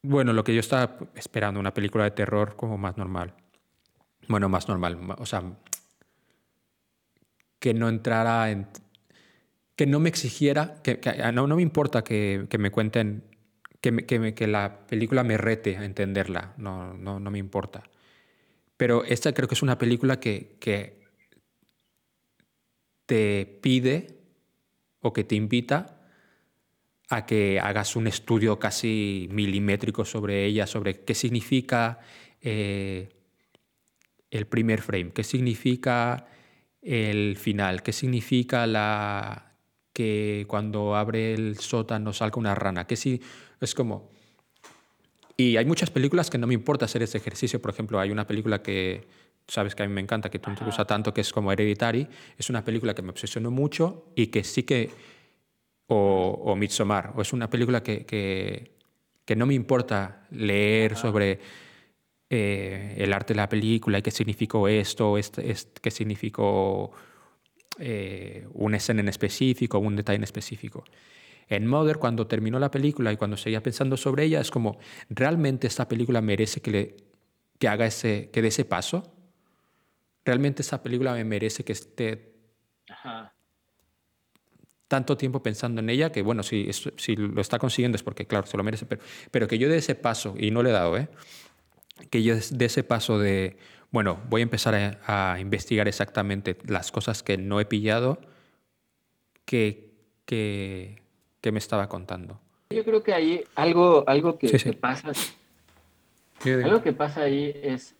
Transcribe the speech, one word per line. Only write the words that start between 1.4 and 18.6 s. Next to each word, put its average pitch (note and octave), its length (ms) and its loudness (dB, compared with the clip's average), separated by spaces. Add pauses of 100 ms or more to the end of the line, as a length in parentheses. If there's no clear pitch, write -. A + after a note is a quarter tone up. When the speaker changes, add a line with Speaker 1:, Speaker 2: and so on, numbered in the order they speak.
Speaker 1:
una G2 140 -2
película G#2 300 0
de G#2 60 2
terror G#2 460 -2
como A2 200 -4
más G2 200 -6
normal. F#2 380 -8 (920)
Bueno, G2+ 200 2
más F#2 200 0
normal, F2+ 300 -2
ma-, F2+ 200 -10
o A2+ 80 -10
sea, F#2+ 160 -4 (2250)
que A#2+ 140 2
no A2+ 140 2
entrara A2+ 600 2
en... G2+ 160 -4 (1080)
Que D3 100 4
no C#3+ 140 4
me E3 80 6
exigiera, D3 760 0
que, B2 160 0
que, - 120 -2
ah, A#2 200 0
no, B2+ 160 2
no D3+ 100 2
me F3+ 60 4
importa D3 400 2
que, G2+ 480 0
que A2 80 -2
me G#2 140 2
cuenten, G#2+ 500 0 (580)
que A#2+ 120 2
me, A2+ 140 0
que A#2+ 120 0
me, A2 160 -2
que A2 140 -2
la G2+ 400 -2
película A#2 340 0
me A2+ 140 2
rete G#2 400 0
a G#2 80 -8
entenderla, G2 720 -4
no, F#2 380 -10
no, G2 260 -8
no G2 100 -8
me G2+ 80 -4
importa. G2 460 -6 (920)